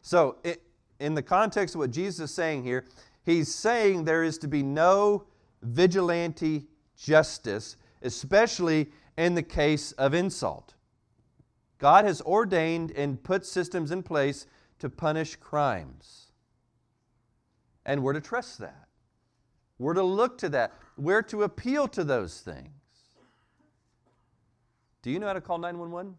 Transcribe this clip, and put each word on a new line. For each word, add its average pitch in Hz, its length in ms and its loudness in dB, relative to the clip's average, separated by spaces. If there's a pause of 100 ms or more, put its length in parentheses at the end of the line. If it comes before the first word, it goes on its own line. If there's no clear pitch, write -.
So, 156 440 2
i-, 170 120 -4 (420)
in 151 160 -2
the 139 80 -2
context 202 520 0
of 165 40 -6
what 131 120 -2
Jesus 160 380 -6
is - 40 -14
saying 156 300 -4
here, 127 220 -4 (380)
he's 165 300 0
saying 208 520 2
there 165 180 2
is 160 140 -2
to 151 100 -10
be 143 160 0
no 190 640 4 (360)
vigilante 170 1040 0 (280)
justice, 139 800 0 (260)
especially 160 920 2 (260)
in 175 180 2
the 165 80 0
case 151 500 0
of 135 200 0
insult. 170 640 -4 (1000)
God 170 280 8
has 170 160 0
ordained 165 720 0
and 143 300 -4
put 190 240 -2
systems 175 460 -4
in 185 100 -4
place 143 440 -2 (340)
to 139 100 -8
punish 156 460 -4
crimes. 101 960 -6 (1500)
And 143 160 -2
we're 135 120 0
to 151 80 -4
trust - 380 -8
that. - 280 -16 (880)
We're 147 160 -2
to 185 100 2
look 220 360 0
to 180 100 -4
that. 123 240 0 (220)
We're 196 280 2
to 208 200 -4
appeal 254 460 -2
to 185 140 -4
those 120 360 -2
things. 69 300 -16 (2250)
Do 123 100 -8
you 170 80 -4
know 208 80 -6
how 196 60 -4
to 185 80 -6
call 175 160 -6
nine 175 220 -8
one 170 120 -10
one? 180 280 -12